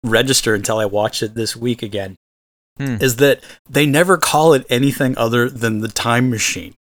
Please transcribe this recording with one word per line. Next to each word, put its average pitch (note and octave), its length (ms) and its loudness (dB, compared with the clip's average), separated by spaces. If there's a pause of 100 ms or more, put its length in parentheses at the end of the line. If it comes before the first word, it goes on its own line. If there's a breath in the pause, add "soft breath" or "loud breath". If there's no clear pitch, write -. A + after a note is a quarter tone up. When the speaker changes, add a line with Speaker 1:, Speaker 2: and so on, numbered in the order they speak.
Speaker 1:
register A#2 520 2
until G#2+ 240 -2
I G#2+ 60 0
watched G#2 360 -2
it A2 140 -6
this A2+ 200 -4
week A#2 280 -4
again, G2 320 -8 (640)
Speaker 2:
Hmm. C3+ 220 -4
Speaker 1:
is B2+ 160 0
that C#3 240 2 (280 loud breath)
they D3 160 2
never E3+ 320 2
call D#3 360 4
it B2+ 160 2
anything C3 480 0
other A#2+ 320 0
than A2+ 320 -4
the A2 80 -6
Time A#2+ 400 0
Machine. G2+ 440 -6 (220)